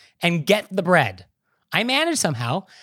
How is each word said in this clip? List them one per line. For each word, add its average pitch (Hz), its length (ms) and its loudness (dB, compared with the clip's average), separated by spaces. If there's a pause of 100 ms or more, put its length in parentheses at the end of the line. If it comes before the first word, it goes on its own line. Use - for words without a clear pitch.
(220)
and 170 240 0
get 208 260 2
the 190 100 -4
bread. 151 440 2 (460)
I 180 120 0
manage 294 340 -2
somehow. 135 480 -2 (180)